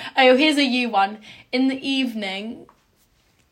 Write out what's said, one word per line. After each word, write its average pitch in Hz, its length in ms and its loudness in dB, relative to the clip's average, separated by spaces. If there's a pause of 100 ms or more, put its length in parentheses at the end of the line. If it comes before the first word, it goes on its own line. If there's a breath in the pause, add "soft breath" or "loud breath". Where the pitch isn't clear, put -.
(160 loud breath)
Oh, 262 200 6
here's 294 200 2
a 285 80 2
you 247 260 -2
one. 202 280 -2 (340 loud breath)
In 262 160 0
the 262 100 -4 (100)
evening. 220 760 -6 (840)